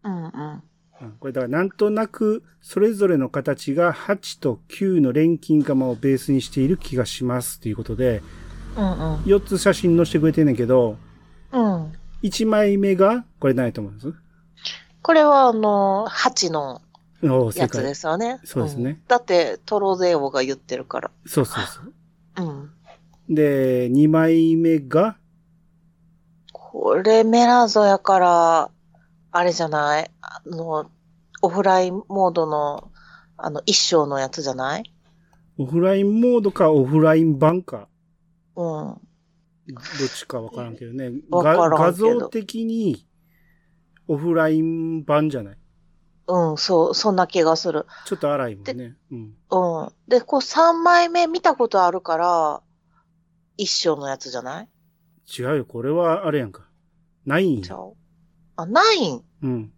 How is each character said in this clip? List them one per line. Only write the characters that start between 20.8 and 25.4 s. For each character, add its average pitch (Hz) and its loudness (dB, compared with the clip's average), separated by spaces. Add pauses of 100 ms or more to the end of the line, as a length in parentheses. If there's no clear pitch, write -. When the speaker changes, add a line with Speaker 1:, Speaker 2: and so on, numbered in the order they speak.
Speaker 1:
か - -10
ら。 - -10 (160)
Speaker 2:
そ - -2
う - 2
そ - -8
う - -4
そ - -16
う。 226 -20 (480)
Speaker 1:
う 165 -6 (800)
ん。 156 0
Speaker 2:
で、 135 2
二 143 4
枚 160 4
目 165 2
が？ 160 0 (1300)